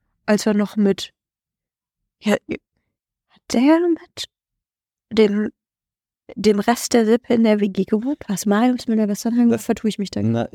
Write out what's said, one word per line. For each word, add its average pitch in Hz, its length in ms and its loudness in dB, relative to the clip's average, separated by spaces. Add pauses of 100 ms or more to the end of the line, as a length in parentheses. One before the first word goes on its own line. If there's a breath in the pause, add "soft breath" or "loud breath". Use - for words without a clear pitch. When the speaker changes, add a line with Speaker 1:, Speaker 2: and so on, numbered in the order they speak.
(260)
Speaker 1:
als 208 200 0
wir 220 80 2
noch 208 220 -2
mit, 196 360 0 (1080)
ja, 208 120 0
hat - 1080 -12 (100)
der 294 280 4 (100)
mit - 360 -6 (880)
dem, 208 380 2 (840)
dem 202 240 2
Rest - 340 -2
der 233 120 4
Sippe 233 280 0
in 226 100 2
der 214 160 4
W 202 80 0
G 190 160 -4
gewohnt? 240 340 -2 (100)
War's 196 180 -6
Marius 233 420 0
Müller-Westernhagen? 226 640 0
Speaker 2:
Das 226 160 0
Speaker 1:
Vertue 220 240 -2
ich 202 100 -4
mich 202 100 -6
da? - 140 -6
Speaker 2:
Na, 113 320 0